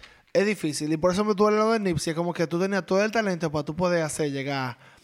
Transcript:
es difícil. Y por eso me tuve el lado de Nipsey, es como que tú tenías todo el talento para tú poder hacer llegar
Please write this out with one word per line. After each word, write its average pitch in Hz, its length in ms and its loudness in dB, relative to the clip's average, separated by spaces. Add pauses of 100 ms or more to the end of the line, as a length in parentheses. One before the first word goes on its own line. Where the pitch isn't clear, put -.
(320)
es 190 140 4
difícil. 156 460 -2
Y 160 40 2
por 175 160 2
eso 202 120 0
me 214 100 2
tuve 208 180 4
el 214 60 4
lado 220 140 2
de 226 80 2
Nipsey, 175 320 -2
es 151 40 -4
como 170 160 -2
que 165 140 0
tú 170 140 -4
tenías 190 260 0
todo 190 160 2
el 214 80 0
talento 185 400 0
para 147 140 -4
tú 156 100 -6
poder 175 280 2
hacer 151 280 -2
llegar 135 460 -4 (280)